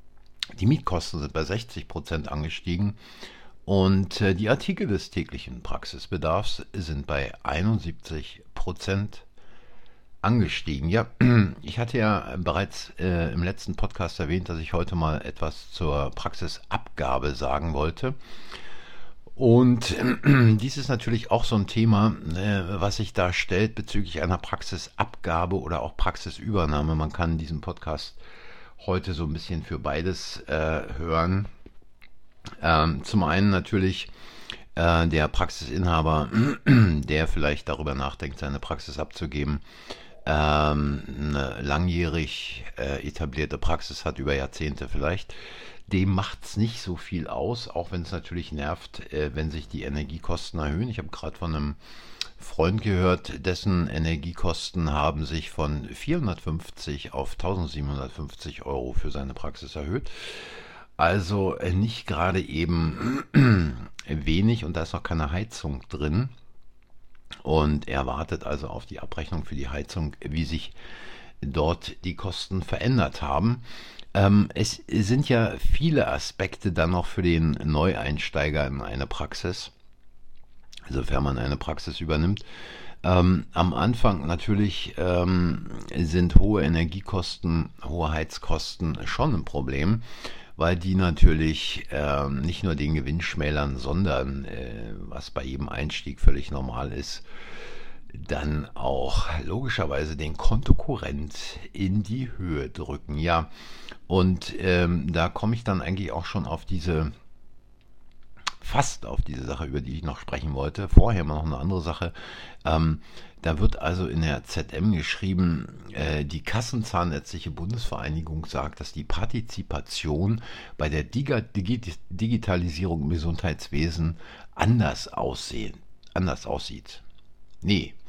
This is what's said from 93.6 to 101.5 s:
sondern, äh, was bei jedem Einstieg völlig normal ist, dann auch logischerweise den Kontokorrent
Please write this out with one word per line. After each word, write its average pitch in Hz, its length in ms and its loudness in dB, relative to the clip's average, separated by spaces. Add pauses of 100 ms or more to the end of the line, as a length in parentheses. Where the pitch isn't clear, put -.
sondern, 67 680 0
äh, 57 540 -8
was - 300 -10
bei 65 140 -6
jedem 67 240 -6
Einstieg - 520 -6
völlig - 300 10
normal 65 400 -4
ist, - 320 -8 (920)
dann 73 580 -4
auch 67 540 2 (180)
logischerweise 78 720 -2
den 78 220 -4
Kontokorrent - 1200 4 (160)